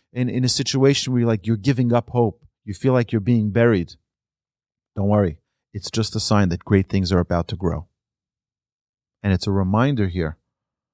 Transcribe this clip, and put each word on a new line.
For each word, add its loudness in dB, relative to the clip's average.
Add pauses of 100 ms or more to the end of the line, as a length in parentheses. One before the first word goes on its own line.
(120)
in, -2
in -2
a 0
situation 0
where 0
you're, 2
like, -2
you're 0
giving 0
up 0
hope. -2 (200)
You -10
feel 0
like 0
you're 0
being 0
buried. 2 (1000)
Don't -2
worry. 2 (340)
It's -10
just -4
a -2
sign 2
that -4
great 2
things -2
are 4
about -2
to -8
grow. -4 (1400)
And 0
it's 0
a 0
reminder 0
here. -4 (580)